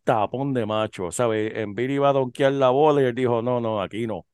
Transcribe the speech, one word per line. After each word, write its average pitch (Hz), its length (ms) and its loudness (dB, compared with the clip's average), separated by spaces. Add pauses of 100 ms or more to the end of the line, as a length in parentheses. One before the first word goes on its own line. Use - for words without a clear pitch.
tapón 127 500 0
de 117 120 -2
macho, 107 440 -4
¿sabe? 110 500 -2
Embiid 107 300 -4
iba 139 200 2
a - 20 4
donkear 135 400 0
la 135 180 4
bola 147 320 4
y 131 40 4
él 120 80 0
dijo, 120 280 0
"No, 123 180 -2
no, 110 220 -2
aquí 101 240 -6
no", 98 280 -8